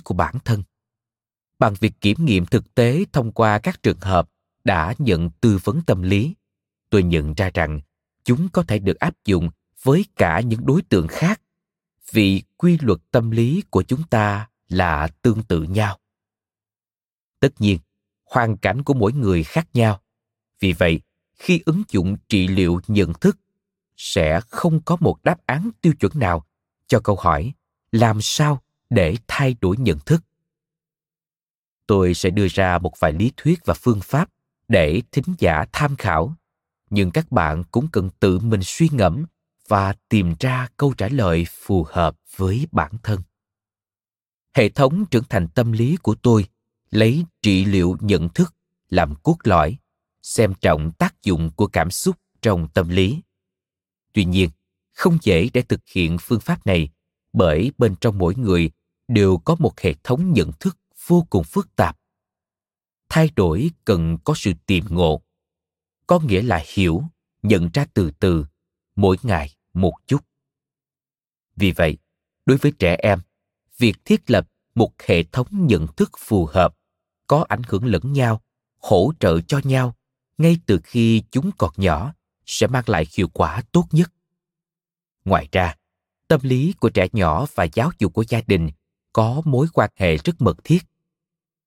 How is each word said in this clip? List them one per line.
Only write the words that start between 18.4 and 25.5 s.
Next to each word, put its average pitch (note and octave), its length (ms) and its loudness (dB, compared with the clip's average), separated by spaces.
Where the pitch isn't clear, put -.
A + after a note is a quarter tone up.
cảnh G#2+ 260 -2
của C#3+ 120 -2
mỗi A2+ 180 2
người F#2+ 320 0
khác - 300 -4
nhau. A2 260 2
Vì F#2+ 120 2
vậy, E2 280 0
khi - 320 -2
ứng E3+ 220 0
dụng F#2+ 280 -2
trị F#2 200 0
liệu F2+ 400 0
nhận F#2+ 260 0
thức, - 240 0
sẽ E2 440 -2
không D#3+ 400 -2
có F3 200 -2
một G#2 240 -2
đáp - 220 -2
án E3+ 240 -4